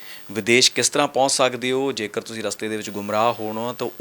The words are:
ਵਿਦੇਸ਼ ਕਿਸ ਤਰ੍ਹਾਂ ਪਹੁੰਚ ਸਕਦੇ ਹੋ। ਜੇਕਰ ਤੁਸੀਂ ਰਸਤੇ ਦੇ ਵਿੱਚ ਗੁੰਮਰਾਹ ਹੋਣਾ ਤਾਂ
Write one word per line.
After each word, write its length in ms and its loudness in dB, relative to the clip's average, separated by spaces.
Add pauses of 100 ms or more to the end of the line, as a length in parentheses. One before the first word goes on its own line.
(320)
ਵਿਦੇਸ਼ 400 4
ਕਿਸ 180 0
ਤਰ੍ਹਾਂ 180 2
ਪਹੁੰਚ 240 2
ਸਕਦੇ 400 0
ਹੋ। 200 0
ਜੇਕਰ 300 -6
ਤੁਸੀਂ 220 -10
ਰਸਤੇ 260 -4
ਦੇ 80 -4
ਵਿੱਚ 120 -8
ਗੁੰਮਰਾਹ 440 0
ਹੋਣਾ 400 -6
ਤਾਂ 160 -4 (120)